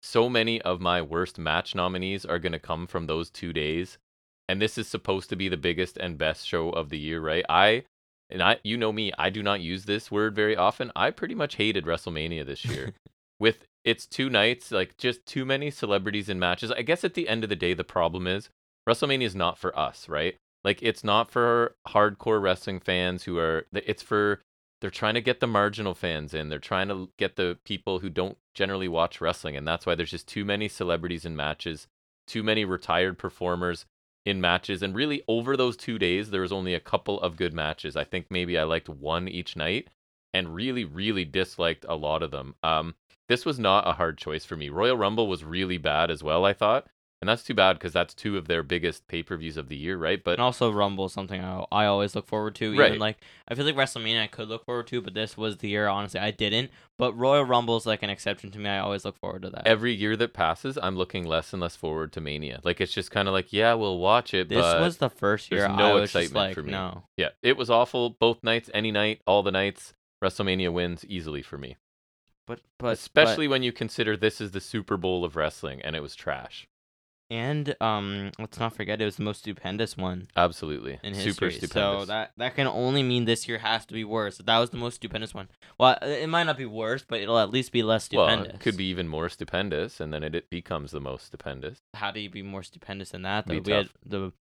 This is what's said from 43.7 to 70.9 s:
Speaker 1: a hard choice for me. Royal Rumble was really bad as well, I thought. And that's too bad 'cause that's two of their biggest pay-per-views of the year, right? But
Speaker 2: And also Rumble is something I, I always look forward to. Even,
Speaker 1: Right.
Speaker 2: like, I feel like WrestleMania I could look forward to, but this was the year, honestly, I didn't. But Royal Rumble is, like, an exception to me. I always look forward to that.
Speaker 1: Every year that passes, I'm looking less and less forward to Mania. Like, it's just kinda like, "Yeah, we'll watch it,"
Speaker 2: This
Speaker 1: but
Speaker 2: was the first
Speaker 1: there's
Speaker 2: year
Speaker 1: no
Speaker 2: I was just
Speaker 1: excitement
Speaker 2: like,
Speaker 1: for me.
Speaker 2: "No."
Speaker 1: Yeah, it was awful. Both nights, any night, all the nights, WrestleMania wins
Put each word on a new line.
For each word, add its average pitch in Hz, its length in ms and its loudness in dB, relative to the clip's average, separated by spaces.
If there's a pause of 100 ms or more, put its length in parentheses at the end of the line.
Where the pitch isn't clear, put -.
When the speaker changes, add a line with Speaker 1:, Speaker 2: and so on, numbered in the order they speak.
Speaker 1:
a 85 60 4
hard 80 260 -2
choice 78 260 -6
for - 100 -10
me. 76 140 -8
Royal 107 280 2
Rumble 107 300 2
was 87 160 -4
really 90 360 -2
bad 78 320 2
as 78 100 -6
well, 80 240 4
I 98 80 4
thought. 110 320 2 (360)
And 92 80 0
that's 117 140 2
too 120 120 -4
bad 95 240 6
'cause 87 140 -8
that's 87 200 2
two 101 240 -4
of 82 100 -6
their 82 140 2
biggest 82 460 -2
pay-per-views 82 500 -8
of 71 100 -8
the 71 100 -12
year, 87 200 -6
right? 87 260 0
But 87 100 2
Speaker 2:
And 101 80 0
also 123 300 2
Rumble 98 340 2
is 92 80 -6
something 92 300 -8
I, 92 280 -6
I 107 160 4
always 101 260 2
look 110 140 -6
forward 107 280 -2
to. 110 100 -4
Even, 107 120 -2
Speaker 1:
Right. 110 220 6
Speaker 2:
like, 107 180 -2 (300)
I 117 80 -6
feel 139 100 0
like 156 100 2
WrestleMania 117 460 0
I 107 60 -2
could 110 200 -10
look 113 160 -8
forward 120 240 -4
to, 123 140 -2
but 95 140 -8
this 107 200 -4
was 107 220 -4
the 104 120 -6
year, 104 180 2
honestly, 98 320 -2
I 104 100 0
didn't. 110 400 0 (300)
But 123 180 2
Royal 135 260 6
Rumble 120 340 4
is, 110 100 -6
like, 110 160 0
an 101 80 -2
exception 98 400 -6
to 104 80 -12
me. 104 100 -4
I 101 80 0
always 101 280 -2
look 101 120 -8
forward - 240 -8
to 95 100 -10
that. - 140 -4
Speaker 1:
Every 113 300 6
year 104 220 0
that 117 160 0
passes, 95 500 0
I'm 92 140 0
looking 90 280 -2
less 80 260 0
and 95 120 -6
less 85 120 -4
forward 80 380 -4
to - 80 -8
Mania. 73 420 -6
Like, 87 160 0
it's - 140 -2
just - 160 -4
kinda 98 220 0
like, 95 200 0
"Yeah, 110 220 6
we'll 104 240 0
watch 101 380 4
it," 92 140 2
Speaker 2:
This - 120 4
Speaker 1:
but 85 200 6
Speaker 2:
was 170 160 2
the 131 120 0
first 101 400 0
Speaker 1:
there's 95 120 2
Speaker 2:
year 98 80 4
Speaker 1:
no 104 280 6
Speaker 2:
I 104 40 4
was 101 100 0
just - 40 0 (100)
Speaker 1:
excitement 95 240 0
Speaker 2:
like, 95 60 -8
Speaker 1:
for 82 80 -6
me. 71 100 -8
Speaker 2:
"No." 90 320 -6 (120)
Speaker 1:
Yeah, 82 120 2 (120)
it 123 160 4
was 120 140 0
awful. 120 400 4
Both 113 320 2
nights, 113 280 0
any 107 200 0
night, 104 340 0
all 101 160 6
the 98 100 2
nights, 95 420 -2 (300)
WrestleMania 92 480 0
wins 87 340 -2